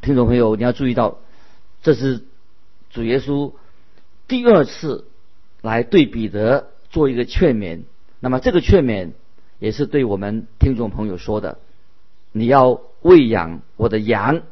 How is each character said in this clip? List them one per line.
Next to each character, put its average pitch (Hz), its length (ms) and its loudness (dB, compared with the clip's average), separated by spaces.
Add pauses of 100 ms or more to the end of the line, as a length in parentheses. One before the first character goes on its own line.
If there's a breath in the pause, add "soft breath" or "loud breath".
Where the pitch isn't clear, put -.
听 143 140 2
众 123 100 4
朋 120 100 4
友， 110 200 4
你 104 60 -2
要 123 100 2
注 131 160 -2
意 120 60 0
到， 113 240 0 (640 soft breath)
这 156 120 6
是 131 300 -2 (680)
主 117 140 -6
耶 127 160 0
稣 143 320 -4 (760 soft breath)
第 247 180 -2
二 202 200 8
次 - 420 -8 (560)
来 113 220 0
对 160 200 6
彼 110 240 -4
得 107 420 0 (200)
做 156 180 2
一 131 60 -2
个 120 100 0
劝 143 320 2
勉。 90 260 -6 (360)
那 127 100 -4
么 127 120 0
这 254 100 2
个 180 100 4
劝 185 240 6
勉 98 260 -2 (500)
也 107 100 -2
是 131 160 -2
对 139 180 0
我 101 120 0
们 107 320 -4 (100)
听 131 160 4
众 113 160 -2
朋 107 160 -6
友 92 100 -6
说 104 240 -4
的 90 180 -8 (760)
，“你 110 140 -2
要 127 340 6 (220)
喂 165 260 10
养 85 320 -2 (160)
我 110 120 2
的 107 120 0
羊。” 113 520 2